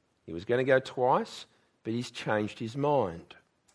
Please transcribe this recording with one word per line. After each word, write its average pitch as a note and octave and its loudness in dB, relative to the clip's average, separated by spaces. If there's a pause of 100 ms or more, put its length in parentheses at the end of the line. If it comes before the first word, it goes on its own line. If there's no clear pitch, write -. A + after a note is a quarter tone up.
(260)
He D#2+ -10
was F2 -6
gonna B2 2
go C3 6
twice, C3+ 0 (360)
but A2+ -4
he's B2 -4
changed G#2+ -2
his A2+ -8
mind. B2+ 0 (400)